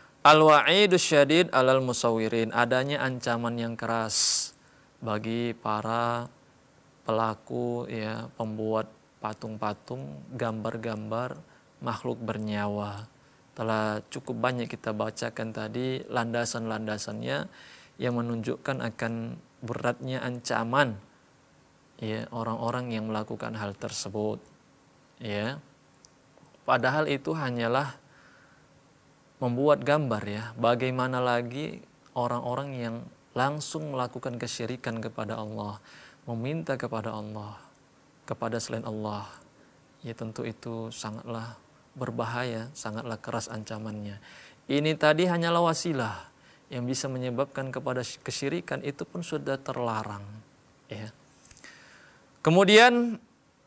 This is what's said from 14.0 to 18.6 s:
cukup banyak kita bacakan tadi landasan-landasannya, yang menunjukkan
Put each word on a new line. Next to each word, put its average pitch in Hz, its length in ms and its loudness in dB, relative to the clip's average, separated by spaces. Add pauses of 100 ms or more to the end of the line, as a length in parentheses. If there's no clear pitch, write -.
cukup 127 240 -6
banyak 120 320 0
kita - 240 -6
bacakan 110 640 -4
tadi 123 560 -4
landasan-landasannya, 117 1400 -2 (520)
yang 123 160 0
menunjukkan 120 640 -2